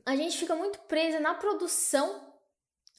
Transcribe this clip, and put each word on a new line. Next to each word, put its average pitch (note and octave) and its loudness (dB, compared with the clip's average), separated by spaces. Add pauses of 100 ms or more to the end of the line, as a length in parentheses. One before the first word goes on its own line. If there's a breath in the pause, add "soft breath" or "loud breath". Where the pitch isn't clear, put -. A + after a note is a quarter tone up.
a C4+ 0
gente D#4 0
fica E4 -2
muito G4 -2
presa D#4+ 2
na D#4 0
produção E4 0 (640)